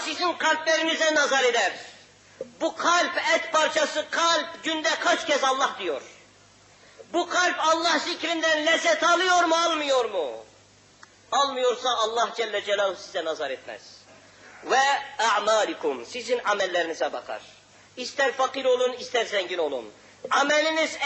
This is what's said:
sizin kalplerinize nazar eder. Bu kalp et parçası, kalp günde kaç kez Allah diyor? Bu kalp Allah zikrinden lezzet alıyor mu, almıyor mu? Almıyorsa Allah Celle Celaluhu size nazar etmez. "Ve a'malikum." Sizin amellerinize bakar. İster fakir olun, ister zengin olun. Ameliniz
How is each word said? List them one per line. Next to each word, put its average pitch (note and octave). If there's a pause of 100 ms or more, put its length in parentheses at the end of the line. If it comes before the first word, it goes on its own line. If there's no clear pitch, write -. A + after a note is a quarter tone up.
sizin D#4+
kalplerinize D#4+
nazar C4+
eder. A3+ (920)
Bu D#4
kalp E4
et D#4+
parçası, D4+
kalp E4
günde D#4+ (100)
kaç -
kez C#4+
Allah C4 (100)
diyor? D#3 (1120)
Bu E4+
kalp F4
Allah D#4+
zikrinden D#4+
lezzet D#4+
alıyor F4
mu, E4
almıyor D4+
mu? F3 (1000)
Almıyorsa B3+
Allah A3+
Celle G#3
Celaluhu G3+
size E3+
nazar D3+
etmez. B2 (840)
"Ve A#3 (380)
a'malikum." G3+
Sizin A#3+
amellerinize F3
bakar. B2 (560)
İster B3+
fakir B3+
olun, B3
ister A#3
zengin F3+
olun. C3+ (400)
Ameliniz D4+